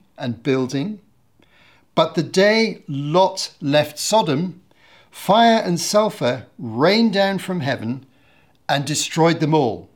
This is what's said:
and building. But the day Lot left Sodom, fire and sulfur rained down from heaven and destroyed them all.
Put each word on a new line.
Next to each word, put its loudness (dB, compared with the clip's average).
and -8
building. -2
But 2
the 0
day 2
Lot 0
left 0
Sodom, -2
fire 4
and -2
sulfur -2
rained 2
down 0
from -6
heaven -6
and -2
destroyed 0
them 0
all. 0